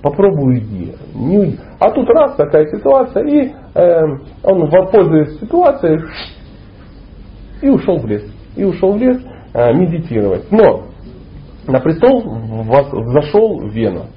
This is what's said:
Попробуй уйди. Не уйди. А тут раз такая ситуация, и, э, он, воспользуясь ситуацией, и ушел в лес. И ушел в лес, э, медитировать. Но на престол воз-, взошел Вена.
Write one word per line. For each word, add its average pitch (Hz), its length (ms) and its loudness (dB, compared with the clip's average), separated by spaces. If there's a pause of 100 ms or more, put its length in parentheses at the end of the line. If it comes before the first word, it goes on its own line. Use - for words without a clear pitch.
Попробуй 147 540 0
уйди. 107 380 -8 (240)
Не 147 220 0
уйди. 175 200 0 (220)
А 196 100 4
тут - 180 -2
раз 294 280 4
такая 151 300 2
ситуация, 254 580 0
и, 294 260 0 (240)
э, 170 280 4 (420)
он, 185 220 2
воспользуясь 165 720 2
ситуацией, 220 640 0 (1600)
и 277 60 0
ушел 190 300 0
в 120 80 -8
лес. 104 160 -4 (340)
И 196 80 -4
ушел 190 280 0
в 208 40 -2
лес, 254 220 0 (340)
э, 120 200 2
медитировать. 120 760 -2
Но 196 340 2 (840)
на 131 140 0
престол 233 420 2
воз-, 113 680 -2
взошел 147 760 0
Вена. 104 380 -4 (100)